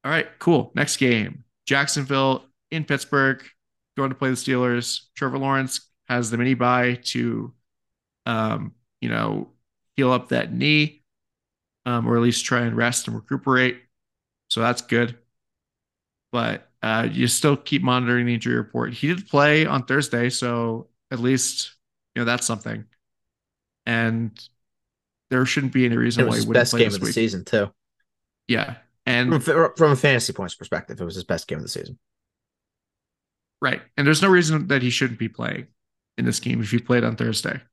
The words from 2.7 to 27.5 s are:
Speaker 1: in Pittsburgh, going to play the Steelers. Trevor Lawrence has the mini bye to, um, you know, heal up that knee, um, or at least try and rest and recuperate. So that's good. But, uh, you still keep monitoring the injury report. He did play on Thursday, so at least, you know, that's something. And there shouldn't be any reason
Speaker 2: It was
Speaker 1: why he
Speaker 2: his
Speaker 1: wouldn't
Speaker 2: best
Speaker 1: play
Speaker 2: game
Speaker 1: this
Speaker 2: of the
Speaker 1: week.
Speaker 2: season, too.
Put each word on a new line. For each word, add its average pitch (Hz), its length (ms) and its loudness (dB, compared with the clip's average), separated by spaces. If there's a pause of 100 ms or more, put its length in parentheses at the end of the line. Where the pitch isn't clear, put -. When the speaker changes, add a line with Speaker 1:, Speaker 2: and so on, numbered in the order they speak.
Speaker 1:
in 156 140 -6
Pittsburgh, 135 580 0 (520)
going 135 140 -2
to 127 60 -8
play 131 140 -2
the 127 60 0
Steelers. 123 640 -2 (140)
Trevor 135 220 -4
Lawrence 135 540 -4 (180)
has 120 220 -2
the 117 80 -2
mini 127 160 2
bye 123 480 0
to, 117 500 -4 (720)
um, 110 480 -4 (260)
you 123 100 -6
know, 55 400 -4 (460)
heal 131 160 2
up 123 180 -2
that 120 220 -2
knee, 147 520 0 (840)
um, 120 220 0
or 117 80 2
at 117 80 4
least 123 220 2
try 120 160 0
and 113 140 -2
rest 120 320 0
and 113 80 -8
recuperate. 127 640 0 (680)
So - 140 -4
that's 120 200 0
good. 120 380 0 (1120)
But, 117 380 -4 (140)
uh, 113 260 0
you 123 180 0
still 143 280 2
keep - 260 -2
monitoring 123 440 0
the 120 80 0
injury 120 220 -2
report. 120 380 -4
He 139 140 -4
did 180 220 -4
play 147 360 4
on 135 200 -2
Thursday, 123 440 -2
so 117 600 -4 (200)
at 123 100 -6
least, - 540 -2 (400)
you 120 60 -4
know, 120 60 0
that's 123 200 -2
something. 110 380 -6 (1000)
And 117 520 -2 (920)
there 127 160 4
shouldn't 135 260 -2
be 127 140 4
any 117 100 2
reason 117 260 0
Speaker 2:
It 123 40 4
was 113 60 0
Speaker 1:
why 117 40 2
he 113 40 2
Speaker 2:
his 107 80 -2
Speaker 1:
wouldn't 120 140 6
Speaker 2:
best 123 100 2
Speaker 1:
play 117 100 0
Speaker 2:
game 113 60 6
Speaker 1:
this 101 80 -2
Speaker 2:
of 95 40 -6
the 92 60 -2
Speaker 1:
week. - 80 -2
Speaker 2:
season, 110 320 -2
too. 101 260 0 (800)